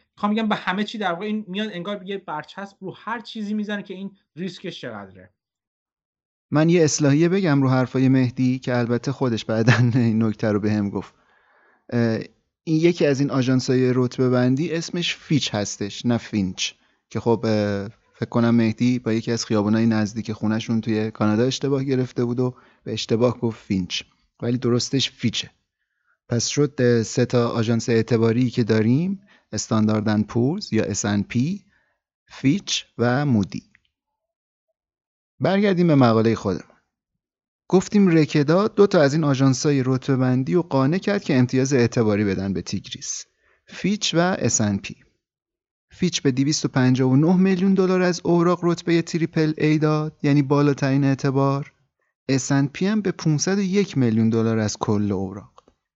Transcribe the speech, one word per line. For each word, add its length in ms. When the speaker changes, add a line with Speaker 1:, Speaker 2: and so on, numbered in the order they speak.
Speaker 1:
می‌خوام 180
بگم 160
به 60
همه 280
چی 140
در 160
واقع 120
این 220
میاد 240
انگار 320
یه 140
برچسب 640
رو 160
هر 220
چیزی 340
می‌زنه 300
که 100
این 240
ریسکش 460
چقدره. 520
Speaker 2:
من 180
یه 140
اصلاحیه 460
بگم 320
رو 80
حرفای 400
مهدی 500
که 180
البته 340
خودش 340
بعداً 280
<laughs> 220
این 280
نکته 280
رو 80
بهم 300
گفت. 240
اه، 300
این 180
یکی 240
از 140
این 120
آژانس‌های 640
رتبه 340
بندی 440
اسمش 420
فیچ 400
هستش، 500
نه 120
فینچ، 540
که 100
خب، 240
اه، 440
فکر 160
کنم 260
مهدی 440
با 140
یکی 180
از 140
خیابونای 400
نزدیک 460
خونه‌شون 500
توی 300
کانادا 320
اشتباه 400
گرفته 420
بود 140
و 160
به 100
اشتباه 460
گفت 260
فینچ، 380
ولی 160
درستش 540
فیچه. 380
پس 180
شد، 320
اه، 240
سه 220
تا 240
آژانس 400
اعتباری 600
که 140
داریم، 580
استاندارد 580
اند 180
پورز 460
یا 100
اس 220
ان 180
پی، 420
فیچ 600
و 280
مودی. 380
برگردیم 460
به 80
مقالهٔ 400
خودمون. 280
گفتیم 400
رکدا 600
دو 200
تا 140
از 120
این 100
آژانس‌های 600
رتبه 300
بندی 380
رو 80
قانع 360
کرد 260
که 140
امتیاز 360
اعتباری 500
بدن 300
به 80
تیگریس، 640
فیچ 500
و 20
اس 440
ان 160
پی. 180
فیچ 300
به 100
دویست 340
و 20
پنجاه 440
و 40
نه 220
میلیون 360
دلار 280
از 220
اوراق 400
رتبهٔ 380
تریپل 560
ای 200
داد، 460
یعنی 180
بالاترین 600
اعتبار. 720
اس 220
ان 160
پی 180
هم 160
به 100
پونصد 460
و 40
یک 360
میلیون 320
دلار 300
از 180
کل 340
اوراق، 520